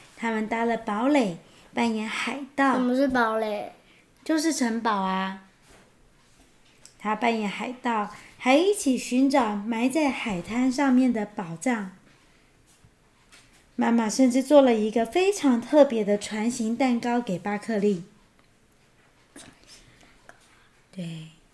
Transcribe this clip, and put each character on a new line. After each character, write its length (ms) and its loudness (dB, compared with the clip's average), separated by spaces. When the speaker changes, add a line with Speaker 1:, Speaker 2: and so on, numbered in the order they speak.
Speaker 1:
他 160 -6
们 160 -4
搭 180 -2
了 120 0
堡 300 -2
垒， 300 2
扮 220 0
演 120 -6
海 340 -8
盗。 180 4
Speaker 2:
什 80 0
么 140 2
是 120 2
堡 320 0
垒？ 340 -6
Speaker 1:
就 140 0
是 160 0
城 280 -2
堡 100 0
啊。 520 -2
他 160 -4
扮 240 0
演 100 -4
海 320 -8
盗， 320 -4
还 180 4
一 180 4
起 240 0
寻 300 0
找 280 2
埋 340 -2
在 220 0
海 300 -6
滩 300 -2
上 220 2
面 180 4
的 140 -2
宝 340 -10
藏。 320 -4
妈 120 2
妈 180 2
甚 220 4
至 100 2
做 180 8
了 140 6
一 160 0
个 160 0
非 260 0
常 300 0
特 240 6
别 180 -2
的 140 0
船 320 -4
形 260 -4
蛋 240 0
糕 220 -2
给 160 -6
巴 220 -6
克 180 -4
利。 280 0
对。 360 -12